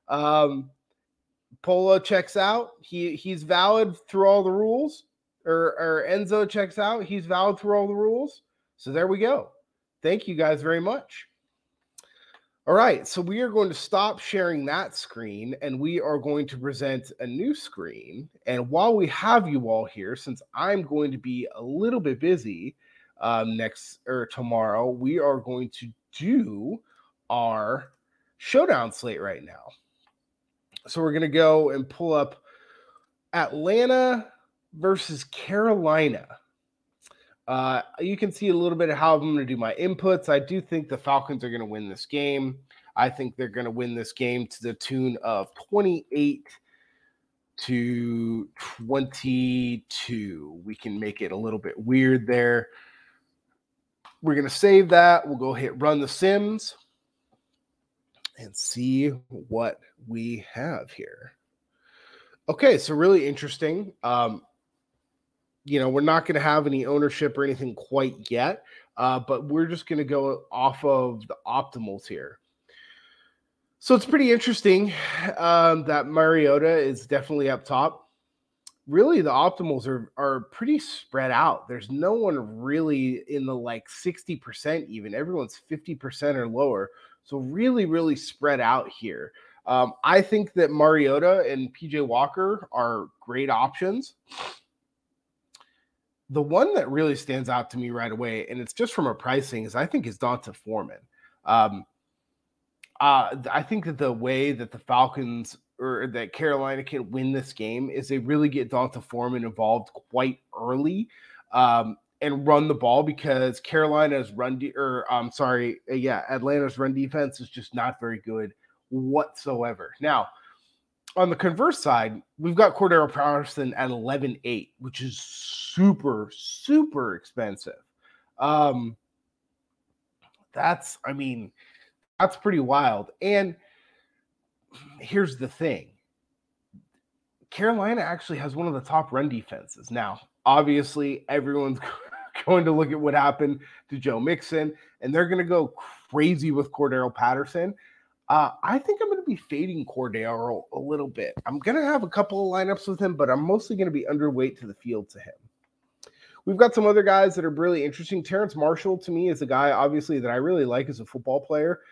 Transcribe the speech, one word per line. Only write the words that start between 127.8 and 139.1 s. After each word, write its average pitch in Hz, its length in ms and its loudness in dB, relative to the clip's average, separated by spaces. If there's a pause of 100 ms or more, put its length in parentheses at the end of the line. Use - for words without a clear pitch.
Um, 135 580 0 (1600)
that's, - 520 -2
I 269 80 -6
mean, 262 380 -8 (680)
that's 190 180 0
pretty 190 220 0
wild. 127 520 2 (100)
And 196 340 0 (1400)
here's 175 380 0
the 127 100 -6
thing. 127 420 -4 (1600)
Carolina 220 520 0
actually 165 360 -6
has 135 180 -8
one 170 120 -2
of 160 60 -2
the 131 80 -6
top 156 300 0